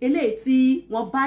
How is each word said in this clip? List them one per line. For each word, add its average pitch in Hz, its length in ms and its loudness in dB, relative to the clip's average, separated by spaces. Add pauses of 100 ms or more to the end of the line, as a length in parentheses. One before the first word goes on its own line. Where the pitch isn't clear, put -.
eléyìí 262 360 0
tí 262 200 0 (300)
wọ́n 220 240 -4
bá 269 160 -2